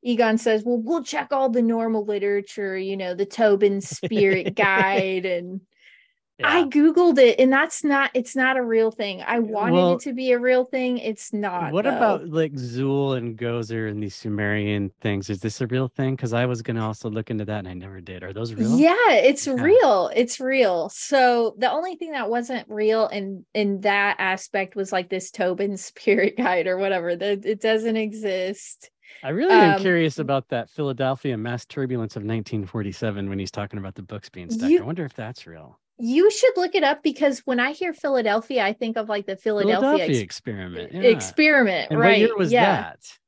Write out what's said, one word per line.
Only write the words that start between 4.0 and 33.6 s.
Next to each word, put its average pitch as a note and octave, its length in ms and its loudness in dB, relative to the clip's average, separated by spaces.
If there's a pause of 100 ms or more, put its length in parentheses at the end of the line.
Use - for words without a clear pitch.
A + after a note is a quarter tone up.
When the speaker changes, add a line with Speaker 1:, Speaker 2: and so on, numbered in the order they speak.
Speaker 2:
<laughs> - 0 -
Speaker 1:
Guide." F#3+ 720 2
And F3+ 380 -6 (800)
I D4+ 180 4
Speaker 2:
Yeah. E4 40 4
Speaker 1:
Googled D#4 540 6
it, B3 200 8
and C4 140 6
that's D4+ 320 0
not, C#4 300 2
it's B3 200 -4
not C4 220 2
a B3+ 80 -2
real A3+ 260 2
thing. G3+ 320 -8
I A#3+ 160 -2
wanted G#3 360 0
Speaker 2:
Well, F3+ 180 4
Speaker 1:
it F3 80 -2
to C#4+ 120 -8
be B3+ 200 -2
a A#3+ 80 2
real B3+ 240 2
thing. B3+ 340 -4
It's - 340 -8
not, F3+ 400 -4
Speaker 2:
what F#3+ 120 0
Speaker 1:
though. C4+ 120 0
Speaker 2:
about, F3 340 0
like, D#3 240 -2
Zool C3+ 600 -2
and A#2 220 -6
Gozer A2+ 500 -4
and G#2 140 -6
these G2 140 -10
Sumerian G#2 760 -2 (120)
things? G2 280 -4
Is G2+ 100 -4
this A2 200 -6
a B2 80 -4
real C3 180 -2
thing? C3+ 300 -4
'Cause A#2 160 -6
I A#2+ 140 0
was B2 160 -4
gonna A2+ 220 -4
also A2 260 -6
look G#2+ 200 -8
into G#2+ 140 -4
that, G#2+ 160 -6
and F#2 80 -12
I F2+ 60 -12
never F#2 260 -16
did. F2+ 240 -16
Are F#2 80 -12
those A2+ 220 -8
real? A3+ 220 0
Speaker 1:
Yeah, E4 200 6 (140)
it's C#4 360 4
Speaker 2:
Yeah. B3+ 160 -2
Speaker 1:
real. D4 540 6
It's A#3+ 240 0
real. A3+ 480 2
So B3 680 2
the B3 120 0
only E4+ 240 -4
thing D#4+ 180 -10
that B3 160 -6
wasn't A#3+ 400 -4
real G#3+ 400 0
in, G3 360 -8 (100)
in G3+ 280 0
that G3+ 360 2
aspect F#3+ 560 -4
was, G3 160 -6
like, F#3 200 -4
this F#3 200 -6
Tobin G3 460 -2
<laughs> - 140 -12
Spirit - 480 0
Guide F3+ 280 0
or F#3 100 0
whatever. F#3 380 -2
That G3+ 320 -4
it G#3 140 -4
doesn't A3 360 0
exist. G3+ 960 -6 (320)
Speaker 2:
I C3+ 60 -8
really C4 260 2
am G#3+ 200 8
Speaker 1:
Um, F#3+ 60 0
Speaker 2:
curious E3+ 380 2
about C#3 300 -2
that A#2 220 -4
Philadelphia C3+ 680 -4
mass A#2+ 300 -6
turbulence B2 500 -6
of G#2 80 -8
nineteen G#2+ 420 -4
forty-seven G2+ 600 -6
when G2 100 -6
he's F#2+ 140 -6
talking G#2 260 -8